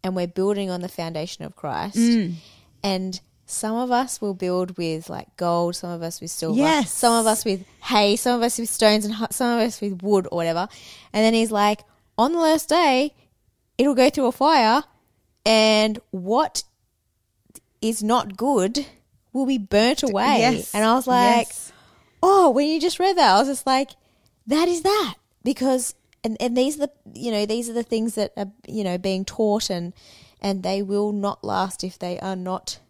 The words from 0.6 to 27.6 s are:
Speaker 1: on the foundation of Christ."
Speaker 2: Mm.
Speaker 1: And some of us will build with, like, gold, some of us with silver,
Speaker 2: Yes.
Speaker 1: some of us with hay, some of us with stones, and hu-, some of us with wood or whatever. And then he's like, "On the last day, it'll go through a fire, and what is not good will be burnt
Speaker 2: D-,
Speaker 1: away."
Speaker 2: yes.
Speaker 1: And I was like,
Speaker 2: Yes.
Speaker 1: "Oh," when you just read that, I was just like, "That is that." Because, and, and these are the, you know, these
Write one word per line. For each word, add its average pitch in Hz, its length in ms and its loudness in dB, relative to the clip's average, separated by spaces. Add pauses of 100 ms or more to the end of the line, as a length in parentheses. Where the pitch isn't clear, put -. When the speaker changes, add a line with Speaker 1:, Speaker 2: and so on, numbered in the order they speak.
Speaker 1:
on 180 100 -6
the 180 80 -8
foundation 165 560 -10
of 147 120 -14
Christ." 151 400 -6
Speaker 2:
Mm. 226 380 2 (500)
Speaker 1:
And 185 360 -4 (260)
some - 300 -6
of 247 140 -4
us 247 320 -2
will 202 120 -4
build 180 440 -4
with, 160 320 -6
like, - 260 -14
gold, 175 400 0
some 175 140 -10
of 170 120 -10
us 165 200 -10
with 165 80 -12
silver, - 280 -2
Speaker 2:
Yes. 294 340 2
Speaker 1:
some 233 200 2
of 226 140 2
us 220 180 0
with 190 180 -2 (200)
hay, 208 340 2
some 247 200 0
of 233 60 0
us 240 160 -2
with 233 120 -6
stones, 214 340 4
and 214 100 -4
hu-, 220 180 -4
some 240 260 -2
of 226 80 2
us 226 160 -6
with 190 200 -6
wood 196 300 2
or - 40 -4
whatever. 170 300 -2 (460)
And 214 120 0
then 226 100 4
he's 226 160 2
like, 208 300 2 (360)
"On 262 160 2
the 339 60 -2
last 320 320 2
day, 294 420 2 (640)
it'll 277 180 2
go 254 140 6
through 285 200 0
a - 40 -2
fire, 269 500 4 (600)
and 220 540 4 (140)
what 202 500 -2 (1200)
is 220 200 -2
not 214 340 0
good 247 500 0 (480)
will 269 120 -2
be 269 120 0
burnt 208 400 2
Speaker 2:
D-, 269 120 0
Speaker 1:
away." 233 280 2
Speaker 2:
yes. 233 360 0
Speaker 1:
And 208 100 2
I 226 100 4
was 254 140 0
like, 247 400 4
Speaker 2:
Yes. - 240 -16 (500)
Speaker 1:
"Oh," 370 280 6
when 277 180 2
you 311 120 0
just 339 200 -2
read 370 180 2
that, 233 160 6
I 196 60 6
was 269 80 2
just 277 180 -4
like, 269 240 0 (560)
"That 311 220 2
is 339 140 -2
that." 381 340 0 (280)
Because, 254 500 0 (300)
and, 220 160 -4
and 240 160 0
these 269 200 2
are 285 100 -2
the, 285 60 -8 (200)
you 240 180 -6
know, 208 140 0
these 233 240 -4